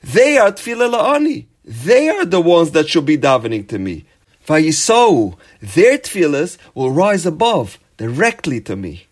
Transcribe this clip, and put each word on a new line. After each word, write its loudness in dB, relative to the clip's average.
They 2
are 4
tefillah -4
LaAni. -2
They 2
are -2
the 0
ones 4
that 0
should 0
be 2
davening 0
to -6
me. -8
Vayisou, 2
their 2
tefillahs -4
will -4
rise 0
above, -2
directly -4
to -10
me. -12